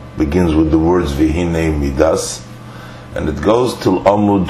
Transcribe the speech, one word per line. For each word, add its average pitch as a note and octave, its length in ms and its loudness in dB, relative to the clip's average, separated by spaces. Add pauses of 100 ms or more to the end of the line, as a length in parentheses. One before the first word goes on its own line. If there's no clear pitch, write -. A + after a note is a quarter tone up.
(160)
begins D#2 380 2
with D#2 160 4
the D#2+ 80 4
words D#2+ 340 2
Vihine D#2+ 680 0
Midas, C#2+ 640 0 (720)
and D2+ 140 -4
it D2 140 -6
goes A2 380 2
till F#2 240 0
Amud G2+ 460 2